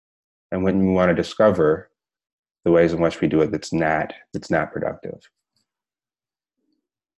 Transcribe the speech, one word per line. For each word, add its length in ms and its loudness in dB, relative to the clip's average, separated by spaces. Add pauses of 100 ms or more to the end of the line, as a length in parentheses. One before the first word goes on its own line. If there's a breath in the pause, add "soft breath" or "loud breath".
(520)
And 100 -2
wouldn't 220 2
you 80 2
want 160 4
to 60 2
discover 760 0 (760)
the 60 2
ways 220 4
in 80 -4
which 200 -2
we 60 2
do 140 2
it 100 2
that's 220 -8
not, 400 -2 (200)
that's 180 -12
not 220 -2
productive? 480 -8 (2000)